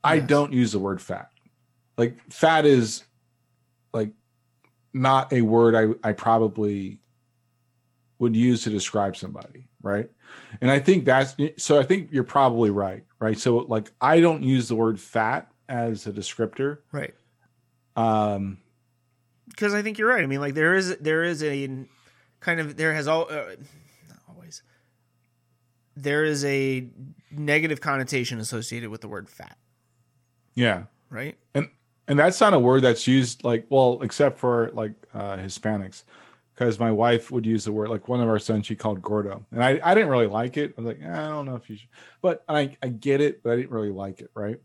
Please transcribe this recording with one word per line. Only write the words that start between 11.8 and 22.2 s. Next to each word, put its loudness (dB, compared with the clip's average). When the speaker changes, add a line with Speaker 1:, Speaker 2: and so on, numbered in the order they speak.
Speaker 1:
think 0
you're 0
probably 4
right, -4
right? -2
So, 2
like, -4
I 4
don't 4
use 0
the -2
word 0
fat -4
as -6
a -10
descriptor. -6
Speaker 2:
Right. -10
Speaker 1:
Um, -2
Speaker 2:
'Cause -2
I -2
think -6
you're 0
right. 2
I -2
mean, -2
like, -6
there 2
is, -2
there -2
is -4
a -4
n-, -10